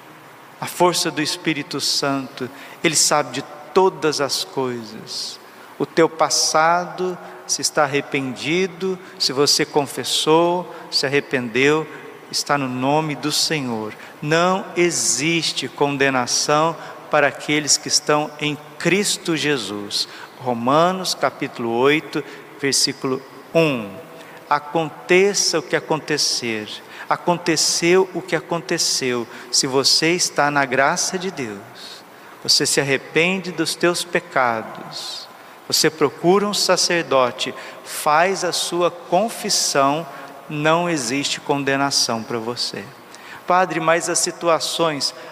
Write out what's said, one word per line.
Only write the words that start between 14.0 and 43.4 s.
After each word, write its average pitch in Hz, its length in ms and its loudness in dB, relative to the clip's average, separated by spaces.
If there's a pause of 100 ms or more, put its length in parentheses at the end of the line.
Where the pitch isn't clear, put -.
Não 170 420 2 (120)
existe 165 920 0
condenação 143 1080 2 (340)
para 147 160 4
aqueles 147 500 0
que - 120 -4
estão 151 420 2 (100)
em 147 160 -2 (220)
Cristo 175 580 2
Jesus. 110 720 -2 (300)
Romanos 147 760 2
capítulo 127 560 -4
oito, 143 520 2 (380)
versículo 131 600 0 (340)
um. 135 360 2 (580)
Aconteça 180 1120 2
o 156 40 -4
que - 140 -2
acontecer, 123 920 -2 (400)
aconteceu 170 1040 2
o 170 80 -6
que - 120 -6
aconteceu, 151 920 -2 (240)
se - 160 0
você 135 460 4
está 151 380 2
na 143 140 2
graça 139 540 2
de 185 120 -6
Deus, 110 720 -10 (400)
você 131 240 2
se - 140 2
arrepende 165 720 0
dos 160 240 -2
teus 175 260 2
pecados, - 1300 -2 (400)
você 135 200 2
procura 170 600 2
um 202 60 -4
sacerdote, 139 1000 2 (300)
faz 175 580 2
a 180 80 0
sua 175 400 0
confissão, 165 1120 0 (440)
não 160 420 2
existe 139 500 -2
condenação 139 800 0
para 117 180 -4
você. 110 460 -6 (600)